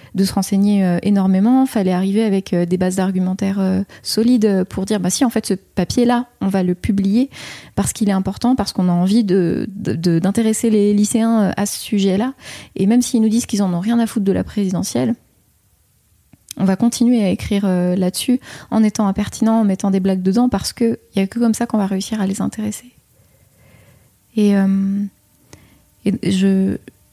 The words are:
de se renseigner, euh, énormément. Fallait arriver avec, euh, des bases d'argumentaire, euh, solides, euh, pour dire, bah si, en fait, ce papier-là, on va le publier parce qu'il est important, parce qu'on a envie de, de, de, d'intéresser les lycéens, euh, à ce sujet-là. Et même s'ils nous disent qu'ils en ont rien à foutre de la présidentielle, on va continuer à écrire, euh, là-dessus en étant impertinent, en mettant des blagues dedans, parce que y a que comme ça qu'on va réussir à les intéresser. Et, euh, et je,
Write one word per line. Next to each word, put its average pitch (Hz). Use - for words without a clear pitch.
de 190
se 190
renseigner, 196
euh, 175
énormément. 202
Fallait 185
arriver 196
avec, 196
euh, 175
des 180
bases 185
d'argumentaire, 190
euh, 190
solides, 226
euh, 190
pour 190
dire, 208
bah 175
si, 262
en 233
fait, -
ce 190
papier-là, 240
on 190
va 190
le 180
publier 196
parce -
qu'il 202
est -
important, 196
parce -
qu'on 180
a -
envie 190
de, 185
de, -
de, 165
d'intéresser 220
les 208
lycéens, 220
euh, 190
à 202
ce -
sujet-là. 202
Et 190
même 240
s'ils 233
nous 220
disent 233
qu'ils 202
en 185
ont 170
rien 233
à 226
foutre 202
de 196
la 185
présidentielle, 202
on 196
va 190
continuer 240
à 185
écrire, 202
euh, 180
là-dessus 190
en 220
étant 214
impertinent, 214
en 214
mettant 190
des 190
blagues 190
dedans, 214
parce -
que 226
y 190
a 190
que -
comme 233
ça 240
qu'on 220
va 196
réussir 196
à 190
les 196
intéresser. 208
Et, 202
euh, 196
et 196
je, 190